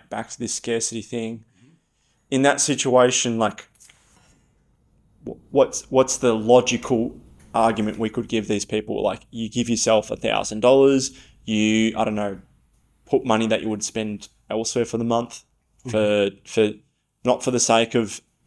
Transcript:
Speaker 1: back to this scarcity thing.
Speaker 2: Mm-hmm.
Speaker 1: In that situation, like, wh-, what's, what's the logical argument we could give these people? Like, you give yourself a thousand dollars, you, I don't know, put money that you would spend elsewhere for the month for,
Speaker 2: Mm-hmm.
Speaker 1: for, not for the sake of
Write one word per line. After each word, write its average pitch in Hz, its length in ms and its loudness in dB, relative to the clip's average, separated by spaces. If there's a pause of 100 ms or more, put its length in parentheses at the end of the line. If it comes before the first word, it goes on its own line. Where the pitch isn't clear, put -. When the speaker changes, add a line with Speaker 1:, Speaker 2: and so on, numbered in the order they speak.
(100)
Speaker 1:
back 110 200 -10
to - 80 -18
this 117 160 -6
scarcity 113 480 -6
thing. 113 420 -10 (120)
Speaker 2:
Mm-hmm. 135 160 -20 (580)
Speaker 1:
In 135 120 2
that 139 180 4
situation, 127 800 2
like, 107 300 -2 (1600)
wh-, - 260 -16
what's, - 380 0
what's 131 260 2
the 120 180 2
logical 120 840 2 (380)
argument 110 440 0
we 110 120 -2
could 117 180 -6
give 110 200 -4
these 104 160 -2
people? 107 380 -6
Like, 98 280 -4
you 113 180 -8
give 120 200 -4
yourself 110 420 2
a 110 60 -8
thousand 107 440 -4
dollars, 135 500 6 (340)
you, 110 540 2
I 110 60 0
don't 107 100 -4
know, 104 260 -6 (640)
put - 220 0
money 113 220 2
that 107 140 -2
you 107 60 -6
would 104 140 -6
spend 107 460 -8 (200)
elsewhere 113 360 -4
for 117 140 -6
the 117 60 -4
month 117 400 -2 (440)
for, 110 100 -2
Speaker 2:
Mm-hmm. 104 380 0 (100)
Speaker 1:
for, 107 240 2 (540)
not 123 180 0
for 131 80 -4
the 123 100 2
sake 117 360 2
of 110 240 -2 (260)